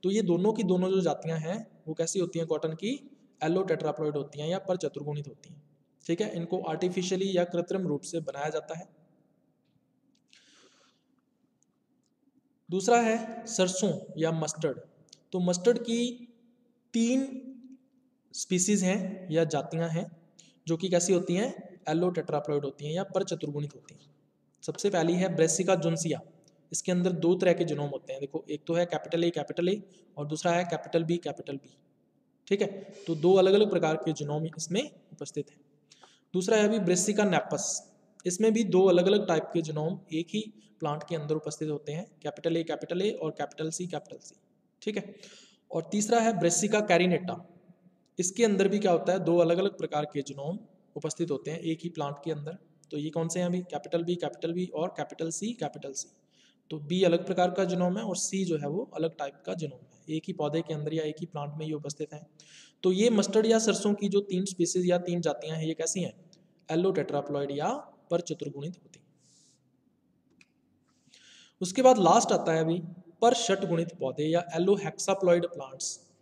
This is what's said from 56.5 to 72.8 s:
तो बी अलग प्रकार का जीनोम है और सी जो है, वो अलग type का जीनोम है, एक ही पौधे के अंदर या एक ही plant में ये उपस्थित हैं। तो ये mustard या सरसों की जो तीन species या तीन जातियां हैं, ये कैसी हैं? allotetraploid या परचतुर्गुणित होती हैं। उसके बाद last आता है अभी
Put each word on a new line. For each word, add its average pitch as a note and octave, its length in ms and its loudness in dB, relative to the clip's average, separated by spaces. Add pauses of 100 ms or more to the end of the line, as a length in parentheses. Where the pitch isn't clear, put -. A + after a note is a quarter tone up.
तो D#3 100 -8
बी F3 240 0
अलग F3 220 4
प्रकार F3+ 260 2
का F#3+ 140 2
जीनोम F3+ 320 0
है A3+ 60 -4
और F#3 140 -4
सी F#3+ 280 -2
जो E3 120 0
है, D3 100 -4
वो G3 260 -4
अलग D#3+ 240 -2
type C#3 280 -8
का F#3 80 -6
जीनोम D#3+ 260 -8
है, - 380 -10
एक D#3+ 100 -6
ही F#3 60 -6
पौधे D#3 280 -2
के E3 120 -6
अंदर D3+ 200 -6
या D#3+ 100 0
एक D3+ 160 -4
ही F3+ 60 -6
plant D3 300 -10
में D#3 100 -8
ये D#3 80 -6
उपस्थित D3+ 400 -8
हैं। - 140 -18 (560)
तो F#3 80 6
ये G#3 180 4
mustard G#3+ 360 4
या A3+ 140 6
सरसों G#3 340 2
की G3+ 160 0
जो G3 100 4
तीन F#3+ 260 -2
species F3+ 440 0
या F3 80 4
तीन F3 240 -2
जातियां D#3 360 -4
हैं, D#3+ 80 -4
ये D#3+ 80 -2
कैसी D#3+ 280 -4
हैं? - 240 -8 (460)
allotetraploid D3 800 0
या D3 180 -2 (420)
परचतुर्गुणित D3+ 720 -6
होती - 160 -20
हैं। - 60 -20 (2500)
उसके F#3 200 -2
बाद B3+ 160 10
last F#3 340 8
आता E3+ 220 2
है D#3+ 60 4
अभी E3 200 2 (420)